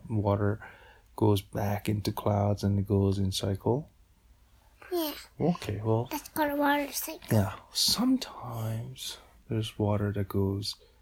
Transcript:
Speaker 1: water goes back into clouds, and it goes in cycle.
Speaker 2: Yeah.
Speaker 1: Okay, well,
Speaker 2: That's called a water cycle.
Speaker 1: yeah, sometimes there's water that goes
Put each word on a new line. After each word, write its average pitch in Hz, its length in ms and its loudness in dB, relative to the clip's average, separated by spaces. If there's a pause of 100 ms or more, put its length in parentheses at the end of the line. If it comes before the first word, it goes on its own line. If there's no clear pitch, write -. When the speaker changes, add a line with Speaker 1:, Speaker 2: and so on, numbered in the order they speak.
Speaker 1:
water 104 520 2 (560)
goes 104 240 4
back 101 480 -4
into 104 240 0
clouds, 104 500 2
and 101 160 4
it 98 80 0
goes 98 300 4
in 98 160 0
cycle. 110 560 0 (1040)
Speaker 2:
Yeah. 330 180 -2 (300)
Speaker 1:
Okay, 131 420 -2
well, 113 260 0
Speaker 2:
That's 302 200 -10
called 294 220 -2
a 285 40 -4
water 285 380 0
cycle. - 260 -8 (100)
Speaker 1:
yeah, 98 220 4 (220)
sometimes 120 1400 -2 (320)
there's 110 280 -2
water 104 360 2
that 101 160 -2
goes 98 460 -2 (260)